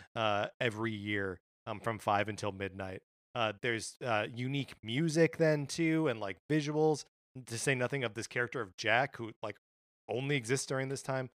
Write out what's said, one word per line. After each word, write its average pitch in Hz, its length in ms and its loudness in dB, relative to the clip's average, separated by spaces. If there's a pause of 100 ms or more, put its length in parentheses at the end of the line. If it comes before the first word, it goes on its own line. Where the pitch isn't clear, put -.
(140)
uh, 107 340 2 (120)
every 113 320 0
year, 101 480 -2 (260)
um, 107 140 -6
from 110 180 -2
five 104 300 4
until 104 240 -2
midnight. 95 480 -6 (340)
Uh, 110 280 0
there's, 113 420 -2
uh, 110 280 2
unique 127 500 -4
music 156 560 2
then 151 280 4
too, 160 420 2
and, 113 120 -2
like, 98 160 -4 (160)
visuals, 151 520 2 (420)
to 117 120 -6
say 139 160 2
nothing 123 300 0
of 107 100 -4
this 110 120 -6
character 123 340 -2
of 92 160 -10
Jack, 117 400 2
who, 113 160 -8 (100)
like, 107 140 -6 (520)
only 135 280 0
exists 123 300 0
during 135 220 -2
this 135 140 -6
time. 131 340 -4